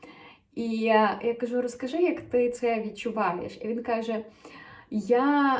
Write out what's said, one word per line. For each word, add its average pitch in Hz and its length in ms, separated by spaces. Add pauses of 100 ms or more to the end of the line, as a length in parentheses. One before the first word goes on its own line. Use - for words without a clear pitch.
(540)
І, 226 320
е, 214 360
я 233 120
кажу: 247 280
«Розкажи, 262 400
як 339 180
ти 247 300
це 233 320
відчуваєш?» 208 800
І 214 60
він 233 140
каже: 226 420 (640)
«Я, 262 680